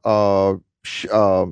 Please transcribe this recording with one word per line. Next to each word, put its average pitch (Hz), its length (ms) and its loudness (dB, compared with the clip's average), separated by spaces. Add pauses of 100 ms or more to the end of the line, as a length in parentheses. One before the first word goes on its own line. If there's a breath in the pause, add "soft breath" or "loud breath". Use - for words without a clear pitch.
uh, 98 500 2 (280)
sh-, - 280 -12
uh, 95 400 2